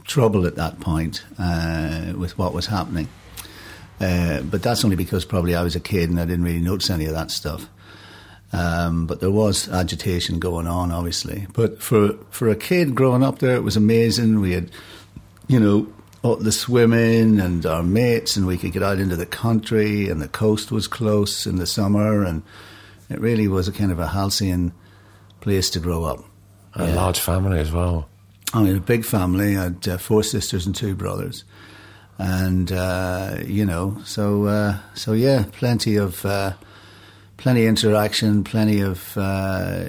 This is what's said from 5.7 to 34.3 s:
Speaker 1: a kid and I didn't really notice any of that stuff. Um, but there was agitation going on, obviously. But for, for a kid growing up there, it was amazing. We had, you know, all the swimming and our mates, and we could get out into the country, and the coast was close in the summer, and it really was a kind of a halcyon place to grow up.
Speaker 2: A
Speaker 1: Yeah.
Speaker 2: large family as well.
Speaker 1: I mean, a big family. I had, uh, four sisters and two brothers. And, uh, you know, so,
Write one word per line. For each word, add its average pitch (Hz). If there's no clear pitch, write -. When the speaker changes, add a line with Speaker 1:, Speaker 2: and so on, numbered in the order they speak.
Speaker 1:
a 87
kid 85
and 87
I 85
didn't 87
really 85
notice 92
any 80
of 80
that 80
stuff. -
Um, 85
but 76
there 92
was 104
agitation 87
going 85
on, 87
obviously. 87
But -
for, 104
for 120
a 104
kid 156
growing 127
up 135
there, 127
it 123
was 104
amazing. 110
We 95
had, 87
you 131
know, 107
all 120
the 107
swimming 113
and 87
our 80
mates, 113
and 98
we 90
could 95
get 98
out 98
into 92
the 87
country, 107
and 78
the 69
coast 107
was 110
close 104
in 90
the 87
summer, 104
and 82
it -
really 110
was 92
a 98
kind 101
of 82
a 82
halcyon 92
place 98
to 87
grow 82
up. 69
Speaker 2:
A 87
Speaker 1:
Yeah. 85
Speaker 2:
large 90
family 92
as 78
well. 85
Speaker 1:
I 117
mean, 95
a 92
big 117
family. 98
I 95
had, 90
uh, 90
four 107
sisters 95
and 98
two 101
brothers. 95
And, 92
uh, 92
you 104
know, 95
so, 104